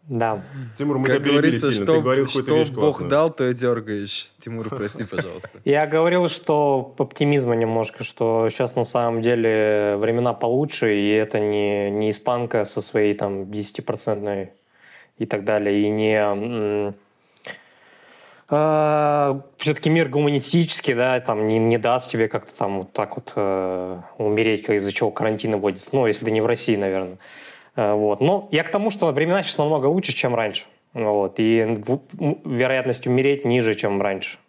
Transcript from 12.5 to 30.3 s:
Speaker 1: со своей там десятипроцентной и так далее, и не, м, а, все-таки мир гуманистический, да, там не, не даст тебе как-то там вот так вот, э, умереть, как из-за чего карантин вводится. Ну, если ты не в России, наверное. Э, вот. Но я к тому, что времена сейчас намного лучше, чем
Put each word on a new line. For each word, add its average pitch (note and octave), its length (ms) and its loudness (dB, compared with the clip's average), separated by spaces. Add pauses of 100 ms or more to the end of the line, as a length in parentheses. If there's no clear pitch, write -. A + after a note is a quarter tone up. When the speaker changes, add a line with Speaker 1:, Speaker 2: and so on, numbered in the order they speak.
Speaker 1:
со - 160 -6
своей G#2 340 0
там G2 360 -4
десятипроцентной G#2 1000 -6 (680)
и A2 80 -4
так G2+ 180 -6
далее, G#2 380 2
и G#2 80 2
не, G#2+ 280 0
м, G#2 760 -2 (1500)
а, D3+ 920 2 (180)
все-таки D3+ 320 0
мир D#3+ 180 4
гуманистический, D3 840 0
да, B2+ 240 2
там G#2+ 300 0
не, A2 100 4
не A#2 200 4
даст A#2 340 0
тебе A2+ 160 2
как-то - 280 -6
там G2 240 -2
вот F#2+ 120 -12
так - 240 -4
вот, - 180 -14
э, F#2 680 -2 (180)
умереть, G#2+ 480 0
как G#2+ 100 2
из-за G2 160 -2
чего G#2+ 180 0
карантин A2 480 -2
вводится. F#2+ 340 -2
Ну, C3 140 2
если G#2+ 200 0
ты A2 40 0
не A2 120 2
в A2+ 40 2
России, A#2 300 0
наверное. F#2+ 420 -4 (580)
Э, G#2+ 180 2
вот. G#2+ 260 2
Но F#3+ 320 2
я D#3 100 2
к - 80 -6
тому, G#3 200 0
что F3+ 200 0
времена E3 320 0
сейчас - 160 -4
намного D3 280 0
лучше, F3+ 260 0
чем B2 220 0